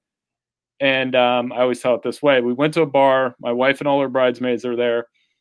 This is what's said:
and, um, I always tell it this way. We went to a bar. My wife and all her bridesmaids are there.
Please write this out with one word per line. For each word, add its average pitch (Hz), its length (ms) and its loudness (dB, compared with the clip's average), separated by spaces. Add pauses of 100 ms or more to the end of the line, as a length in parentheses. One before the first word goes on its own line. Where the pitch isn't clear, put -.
(800)
and, 131 340 0
um, 123 380 2
I 117 80 -4
always 127 200 0
tell 127 140 0
it 104 80 -4
this 120 180 -6
way. 139 200 2
We 120 120 0
went 147 220 -2
to 165 80 2
a 156 40 0
bar. 131 540 2
My 120 120 -4
wife 131 280 0
and 143 60 -6
all 143 140 2
her 135 80 -2
bridesmaids 123 560 -2
are 123 100 -4
there. 117 320 -2 (340)